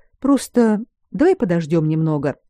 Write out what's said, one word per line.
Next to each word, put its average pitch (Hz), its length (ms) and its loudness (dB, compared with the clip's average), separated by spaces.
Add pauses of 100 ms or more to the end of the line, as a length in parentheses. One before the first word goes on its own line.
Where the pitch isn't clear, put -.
(180)
Просто 240 640 0 (320)
давай 349 240 2
подождем 170 500 0
немного 156 500 -2 (140)